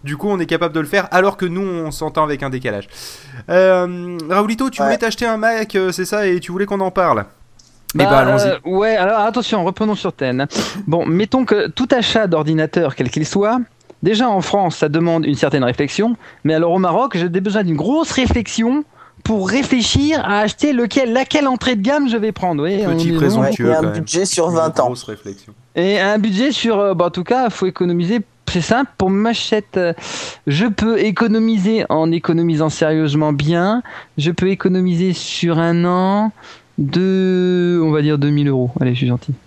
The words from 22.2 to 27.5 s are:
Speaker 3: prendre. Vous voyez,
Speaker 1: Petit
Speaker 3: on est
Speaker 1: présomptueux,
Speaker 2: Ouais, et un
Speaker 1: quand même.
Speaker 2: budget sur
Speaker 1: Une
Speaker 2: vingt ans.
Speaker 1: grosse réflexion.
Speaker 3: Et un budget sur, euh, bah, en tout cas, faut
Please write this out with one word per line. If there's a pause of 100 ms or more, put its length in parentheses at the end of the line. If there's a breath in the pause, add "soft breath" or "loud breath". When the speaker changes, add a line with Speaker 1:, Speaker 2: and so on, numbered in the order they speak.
Speaker 3:
prendre.
Vous
voyez,
Speaker 1:
Petit
Speaker 3:
on
est
Speaker 1:
présomptueux,
Speaker 2:
Ouais,
et
un
Speaker 1:
quand
même.
Speaker 2:
budget
sur
Speaker 1:
Une
Speaker 2:
vingt
ans.
Speaker 1:
grosse
réflexion. (220)
Speaker 3:
Et
un
budget
sur,
euh,
bah,
en
tout
cas,
faut